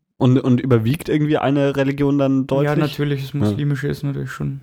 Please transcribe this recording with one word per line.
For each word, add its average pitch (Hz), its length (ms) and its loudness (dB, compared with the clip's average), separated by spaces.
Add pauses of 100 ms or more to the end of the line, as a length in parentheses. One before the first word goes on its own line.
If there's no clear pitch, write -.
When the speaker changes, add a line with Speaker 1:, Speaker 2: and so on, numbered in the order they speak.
(160)
Speaker 1:
Und, 131 240 4
und 123 220 2
überwiegt 123 480 0
irgendwie 151 300 0
eine 139 360 2
Religion 139 440 0
dann 135 280 2
deutlich? 143 220 0
Speaker 2:
Ja, 151 80 0
natürlich, 143 460 -2
das - 100 -14
Speaker 1:
Ja. 143 60 -4
Speaker 2:
Muslimische 143 500 -2
ist 143 140 -8
natürlich 139 280 -6
schon 139 320 -8